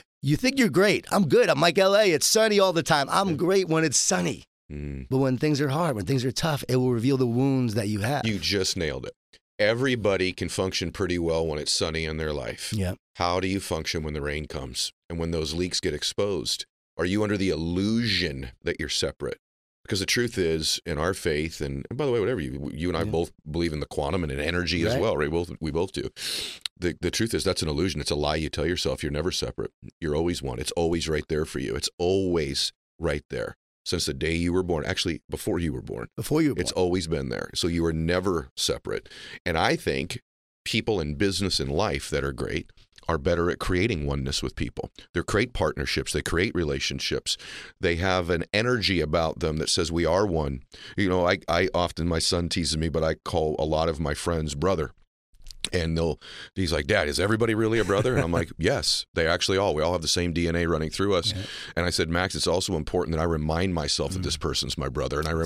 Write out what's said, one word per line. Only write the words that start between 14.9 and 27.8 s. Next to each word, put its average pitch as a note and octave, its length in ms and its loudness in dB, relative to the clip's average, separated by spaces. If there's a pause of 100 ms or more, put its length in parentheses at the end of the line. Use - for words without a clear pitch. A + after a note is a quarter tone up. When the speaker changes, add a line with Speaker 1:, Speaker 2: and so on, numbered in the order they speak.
Speaker 2:
and E2+ 100 -6
when E2 120 -2
those D#2 220 -2
leaks F2 260 -2
get D#2+ 140 -2
exposed? F2+ 720 -2 (320)
Are E2+ 80 0
you G2+ 180 2
under G#2 140 0
the F#2+ 120 2
illusion F2 1000 0 (140)
that E2 160 -2
you're C#2+ 100 -4
separate? - 480 -4 (460)
Because G2+ 160 -2
the F#2+ 60 -2
truth A#2+ 320 0
is, D#2+ 480 0
in D#2+ 120 -4
our E2+ 160 0
faith, D#2+ 460 -2
and, C#2 300 -6
and A#2+ 80 -8
by D3+ 80 -2
the C3 60 0
way, A#2+ 80 2
whatever, G#2 200 0
you, C#2 340 -6
you E2 140 -2
and E2+ 100 0
I E2+ 60 2
Speaker 1:
Yeah. G#2 80 -2
Speaker 2:
both E2 200 0 (180)
believe E2 240 0
in D2 80 -2
the - 40 -4
quantum D#2+ 380 -2
and C#2+ 80 -2
in C#2 80 -6
energy E2+ 460 0
as - 80 2
Speaker 1:
Right. E2+ 80 0
Speaker 2:
well, G2 160 2
right? D2 120 0
We E2 80 0
both, E2+ 220 -2
we D#2 120 -4
both E2+ 200 0
do. - 180 -6 (680)
The, E2+ 220 -2
the F2 100 -2
truth - 220 -2
is, D#2 100 0
that's F2+ 180 0
an E2 60 -2
illusion. D#2 340 -2